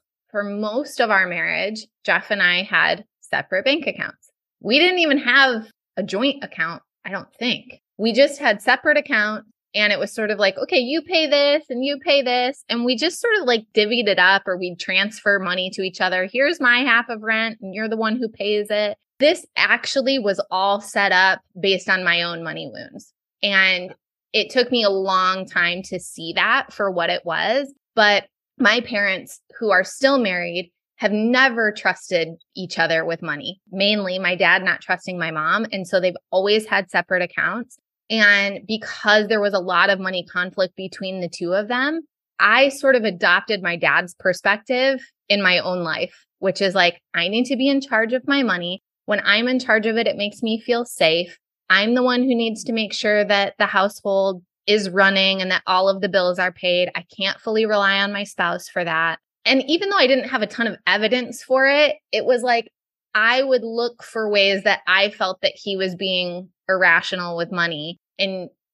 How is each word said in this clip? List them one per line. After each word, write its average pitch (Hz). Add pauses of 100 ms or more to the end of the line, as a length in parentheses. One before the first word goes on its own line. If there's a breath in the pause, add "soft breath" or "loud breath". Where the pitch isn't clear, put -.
(300)
for 208
most 214
of 226
our 190
marriage, 175 (180)
Jeff 185
and 202
I 180
had 170 (160)
separate 185
bank 294
accounts. - (300)
We 226
didn't 359
even 302
have 247 (280)
a 190
joint 262
account, 165 (220)
I -
don't 190
think. 233 (160)
We 220
just 285
had 226
separate 269
accounts. 220 (240)
And 208
it 196
was 202
sort 214
of 196
like, 202
"Okay, 339
you 269
pay 320
this 285
and 247
you 285
pay 277
this." 247
And 240
we 254
just 294
sort 453
of, 359
like, 233
divvied 214
it 185
up, 190
or 185
we'd 180
transfer 202
money 185
to 196
each 185
other. 185
"Here's 294
my 240
half 240
of 226
rent 220
and 190
you're 220
the 220
one 220
who 240
pays 208
it." 208 (240)
This 311 (100)
actually 240
was 202
all 196
set 202
up 185 (200)
based 190
on 185
my 170
own 170
money 160
wounds. - (320)
And 190 (380)
it 214
took 247
me 240
a 202
long 190
time 175
to 185
see 165
that 220
for 202
what 175
it 180
was. 208 (220)
But 208 (320)
my 233
parents, 202 (160)
who 220
are 185
still 277
married, 180 (240)
have 196
never 233
trusted 180 (260)
each 185
other 165
with 165
money. 156 (100)
Mainly 196
my 185
dad 180
not 180
trusting 185
my 165
mom. 165
And 190
so 185
they've 180 (180)
always 208
had 196
separate 180
accounts. 180 (340)
And 202
because 214
there 220
was 202
a 190
lot 180
of 196
money 190
conflict 185
between 190
the 175
two 175
of 208
them, 277 (400)
I 233
sort 269
of 220
adopted 190
my 175
dad's 165
perspective 247 (280)
in 202
my 180
own 180
life, 143 (140)
which 190
is 190
like, 175 (140)
"I 170
need 226
to 254
be 262
in 277
charge 226
of 254
my 277
money. 180 (220)
When 208
I'm 214
in 254
charge 220
of 220
it, 226
it -
makes 208
me 226
feel 240
safe. 170 (300)
I'm 202
the 254
one 247
who 262
needs 226
to 233
make 220
sure 208
that 202
the 208
household 196 (240)
is 202
running 190
and 185
that 180
all 185
of 196
the 196
bills 180
are 180
paid. 180
I 175 (120)
can't 196
fully 220
rely 202
on 202
my 202
spouse 180
for 180
that." 165 (240)
And 262
even 359
though 403
I 285
didn't 254
have 254
a 208
ton 233
of 202
evidence 214
for 262
it, 285 (160)
it 214
was 240
like, 233 (420)
I 233
would 262
look 233
for 220
ways 196
that 202
I 196
felt 190
that 196
he 196
was 185
being 180 (200)
irrational 180
with 170
money 165 (220)
and 190 (260)